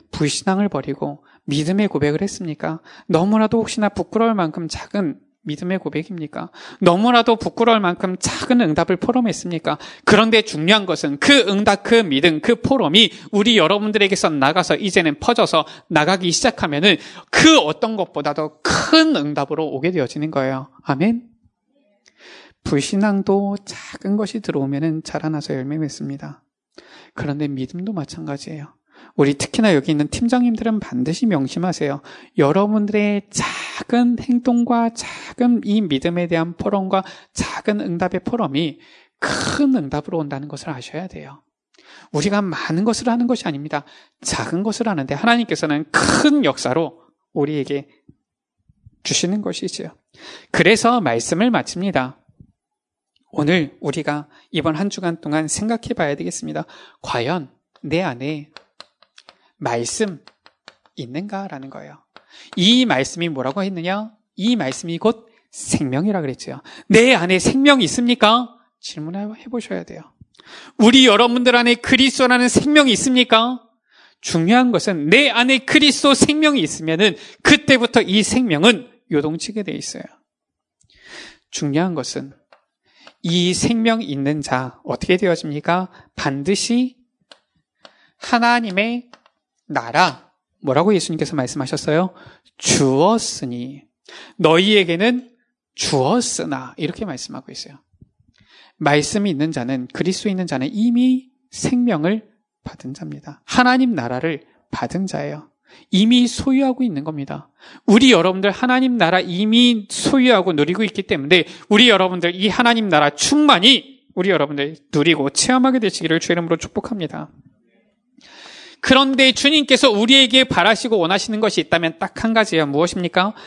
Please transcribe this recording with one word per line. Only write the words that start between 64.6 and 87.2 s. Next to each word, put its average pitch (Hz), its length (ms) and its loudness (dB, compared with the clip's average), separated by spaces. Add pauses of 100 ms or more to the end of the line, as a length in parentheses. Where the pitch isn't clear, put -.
곧 - 280 -2 (240)
생명이라 160 680 -2
그랬지요. 135 420 -10 (240)
내 233 280 6
안에 180 240 2
생명이 269 460 4
있습니까? 240 720 2 (240)
질문해 175 460 -10 (240)
보셔야 208 320 -8
돼요. - 180 -18 (800)
우리 254 280 8
여러분들 240 500 4
안에 240 180 4
그리스도라는 247 760 2
생명이 294 440 4
있습니까? 247 760 2 (520)
중요한 233 520 2
것은 165 380 -2
내 269 180 6
안에 247 300 2
그리스도 277 560 4
생명이 302 460 2
있으면은 160 560 0 (260)
그때부터 262 600 2
이 196 200 2
생명은 202 640 2 (220)
요동치게 165 540 -4
돼 185 80 -8
있어요. - 300 -12 (1500)
중요한 160 440 -2
것은 135 380 -8 (920)
이 175 320 0
생명 226 480 0
있는 143 380 -4
자 131 440 -6
어떻게 180 320 0
되어집니까? 170 720 -2 (240)
반드시 202 800 -2 (1200)